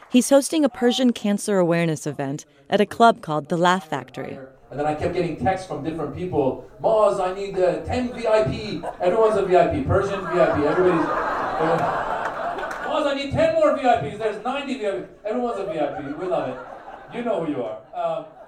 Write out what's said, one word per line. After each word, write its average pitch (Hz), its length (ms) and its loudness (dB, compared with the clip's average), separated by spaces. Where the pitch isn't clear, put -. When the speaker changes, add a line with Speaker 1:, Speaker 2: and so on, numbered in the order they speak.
Speaker 1:
He's 247 200 4
hosting 285 340 4
a 269 60 4
Persian 240 420 2
cancer 202 460 0
awareness 170 500 2
event 143 380 -6
at 196 100 2
a 208 60 2
club 233 360 4
called 151 280 -4
The 180 80 0
Laugh 180 320 2
Factory. - 500 -8
Speaker 2:
And 127 80 -8
then 147 60 -2
I 151 100 -2
kept 170 180 -4
getting 165 300 -2
texts 190 240 0
from 143 160 -8
different 156 320 -6
people. 151 560 -2
"Maz, 208 380 4
I 185 140 -2
need, 196 260 -6
uh, 175 220 2
ten 247 320 -4
V 233 120 -8
I 220 200 4
P." - 360 -4
Everyone's 214 340 4
a 196 100 2
V 175 120 6
I 165 100 6
P. 131 160 -2
Persian 196 380 0
V 175 180 -2
I 156 160 4
P. 147 100 2
Everybody's, 170 400 2
everyone, 165 540 0
Maz, 294 140 0
I 277 80 0
need 269 160 -6
ten 320 240 2
more 302 200 4
V 262 120 0
I 233 100 6
Ps. 208 220 -6
There's 214 240 -4
ninety 254 340 -4
V 208 100 -4
I 196 40 0
Ps. 156 180 -8
Everyone's 233 340 -4
a 196 60 -6
V 160 140 -4
I 143 60 0
P. 139 140 -8
We 185 140 -6
love 175 220 -2
it. - 680 -14
You 233 80 -6
know 202 200 -2
who 151 80 -2
you 131 120 -4
are. 110 160 -8
Um, 165 300 -4